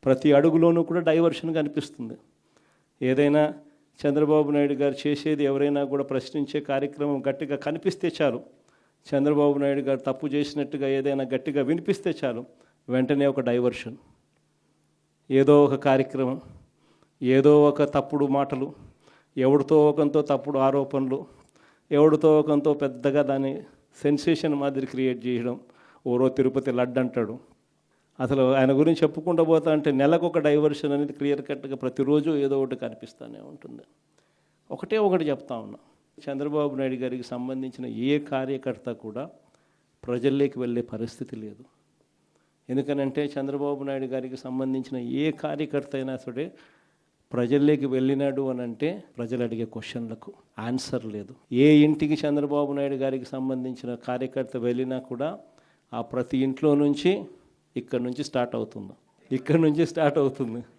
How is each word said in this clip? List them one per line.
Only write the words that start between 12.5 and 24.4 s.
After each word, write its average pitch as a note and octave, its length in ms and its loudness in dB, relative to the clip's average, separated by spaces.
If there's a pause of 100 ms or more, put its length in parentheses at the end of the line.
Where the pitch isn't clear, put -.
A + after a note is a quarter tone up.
వెంటనే C3 380 2
ఒక C#3 140 0
డైవర్షన్, A#2+ 560 -2 (1300)
ఏదో C3+ 240 6 (100)
ఒక C#3 100 2
కార్యక్రమం, C3+ 640 0 (840)
ఏదో C3+ 320 6 (120)
ఒక D3 180 4 (120)
తప్పుడు C#3+ 320 0
మాటలు, C#3 420 -2 (680)
ఎవడితో C#3 400 4 (120)
ఒకంతో D3 340 2
తప్పుడు C#3+ 360 -2
ఆరోపణలు, C3+ 640 0 (680)
ఎవడితో D#3 480 6
ఒకంతో D3+ 360 2
పెద్దగా C#3 480 0
దాన్ని C3+ 320 -2 (440)
సెన్సేషన్ D3+ 560 0